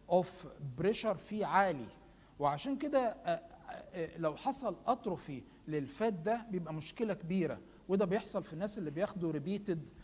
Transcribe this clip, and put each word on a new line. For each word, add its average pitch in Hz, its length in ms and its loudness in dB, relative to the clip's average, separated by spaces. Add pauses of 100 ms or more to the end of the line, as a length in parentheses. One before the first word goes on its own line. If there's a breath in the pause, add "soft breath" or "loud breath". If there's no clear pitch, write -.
(120)
of 180 140 8 (560)
pressure 202 360 2
فيه 208 280 -4
عالي، 160 420 4 (520 loud breath)
وعشان 147 380 2
كده، 285 220 2
آه، 220 300 0
آه، 165 120 2 (520)
آه، 165 240 -4
لو 160 180 2
حصل 247 400 -2 (120)
اتروفي 170 560 -2 (240 loud breath)
للفات 156 460 0
ده 214 380 0
بيبقى 170 220 -2
مشكله 196 400 -2
كبيره، 160 460 0 (300 loud breath)
وده 196 160 4
بيحصل 196 380 0
في - 100 -10
الناس 190 240 -4
اللي 156 140 -4
بياخدوا 165 400 0
ريبيتد، 165 580 -2 (140 loud breath)